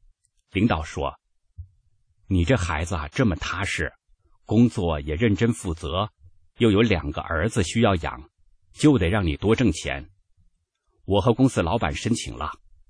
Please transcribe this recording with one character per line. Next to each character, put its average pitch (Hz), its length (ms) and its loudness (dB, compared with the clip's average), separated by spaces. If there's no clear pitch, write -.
领 101 120 2
导 82 160 -2
说 71 380 -6
：“你 90 160 2
这 131 100 4
孩 85 300 -2
子 92 100 -6
啊， 76 140 -8
这 - 160 0
么 92 100 2
踏 87 300 -6
实， - 260 -4
工 117 240 4
作 82 320 -2
也 76 140 -6
认 104 200 2
真 117 160 2
负 95 220 -6
责， 87 400 -6
又 117 120 6
有 101 100 6
两 92 300 0
个 - 100 -8
儿 82 280 -2
子 - 140 -2
需 113 180 0
要 107 160 4
养， 71 320 -8
就 147 260 4
得 87 120 0
让 98 180 0
你 76 80 0
多 107 220 2
挣 113 160 2
钱。” 69 360 -8
我 98 160 2
和 113 140 4
公 131 160 4
司 113 120 0
老 87 160 -2
板 80 180 -4
申 113 180 -4
请 - 200 -6
了， 69 280 -10